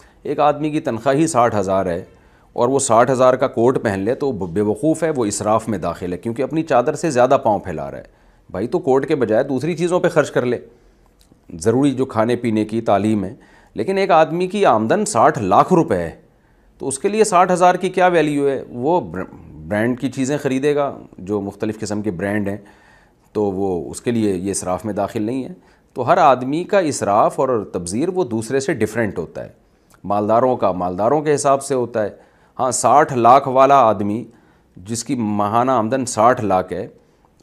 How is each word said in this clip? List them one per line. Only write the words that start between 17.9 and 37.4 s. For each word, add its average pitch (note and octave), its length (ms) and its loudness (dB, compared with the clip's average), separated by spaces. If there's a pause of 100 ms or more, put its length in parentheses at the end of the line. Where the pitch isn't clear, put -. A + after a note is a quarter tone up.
वैल्यू D3+ 400 2
है? C3 220 -4
वो D3 300 -2
ब्र-, F#2 260 -8 (420)
ब्रांड A2+ 300 -2
की C#3 100 -4
चीज़ें C3+ 300 -2
ख़रीदेगा, C#3 600 -2 (220)
जो G2 200 -4
मुख्तलिफ़ G#2+ 380 -6
किस्म G#2 240 -6
के G#2 80 -4
ब्रांड G2 380 -4
हैं, G2+ 160 -8 (720)
तो G#2+ 100 0
वो F#2+ 360 -2
उसके D#2 320 -6
लिए G#2+ 220 0
ये F#2 160 -4
इसराफ़ F2+ 360 -6
में G2+ 100 -6
दाखिल G#2 300 -4
नहीं C3 160 -6
है। F3+ 140 -14 (400)
तो C3 60 -6
हर D#3+ 160 2
आदमी C#3 460 2
का G3 160 0
इसराफ़ B2+ 600 0
और B2 340 -2
तबज़ीर G2 360 -4
वो F#3 140 -2
दूसरे A#2 360 0
से D#3 140 -2
डिफरेंट A#2 440 -2
होता D2+ 220 -10
है। A1 160 -16 (500)
मालदारों G#2+ 500 2
का G#2+ 160 0
मालदारों F#2 500 0
के D3+ 100 0
हिसाब C#3 280 2
से C#3 140 -6
होता A#2 260 -2
है। G2+ 200 -6 (380)
हाँ, B2 140 -2
साठ C3+ 400 4
लाख C3 360 6
वाला C3+ 320 6
आदमी G#2+ 460 0 (520)
जिसकी A2+ 380 -6
माहाना G#2+ 580 0
आमदन A#2+ 300 0
साठ A#2 360 2
लाख F#2+ 320 0
है, G#2 200 -8 (500)